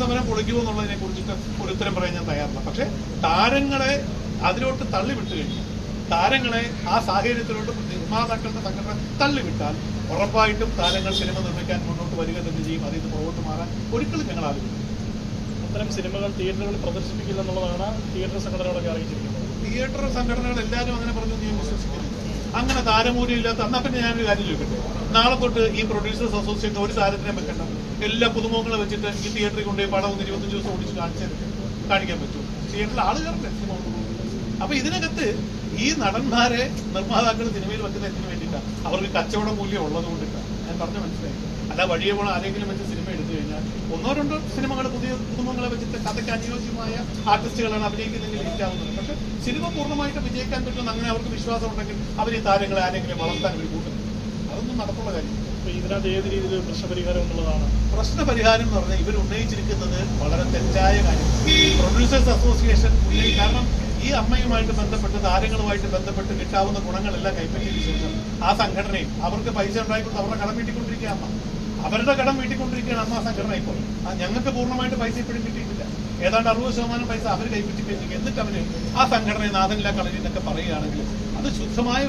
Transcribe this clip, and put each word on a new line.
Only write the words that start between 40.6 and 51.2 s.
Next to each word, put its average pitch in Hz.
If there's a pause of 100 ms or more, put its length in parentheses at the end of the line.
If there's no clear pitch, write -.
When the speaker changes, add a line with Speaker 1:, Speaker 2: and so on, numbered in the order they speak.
Speaker 1:
ഞാൻ 170
പറഞ്ഞ 208
മനസ്സിലായി. - (340)
അല്ല, 175
വഴിയെ 190
പോണ 208
ആരെങ്കിലും 196
വെച്ച് -
സിനിമ -
എടുത്തു -
കഴിഞ്ഞാൽ - (320)
ഒന്നോ 226
രണ്ടോ 285 (200)
സിനിമകൾ 269 (100)
പുതിയ 254 (180)
പുതുമുഖങ്ങളെ 247
വെച്ചിട്ട് 226
കഥയ്ക്ക് 220
അനുയോജ്യമായ 226 (380)
ആർട്ടിസ്റ്റുകളാണ് 214
അഭിനയിക്കുന്നെങ്കിൽ 214
ഹിറ്റ് 208
ആവുന്നത്. 208
പക്ഷെ - (320)
സിനിമ 302 (100)
പൂർണ്ണമായിട്ട് 285
വിജയിക്കാൻ 247
പറ്റുമെന്ന് 240
അങ്ങനെ 226
അവർക്ക് 220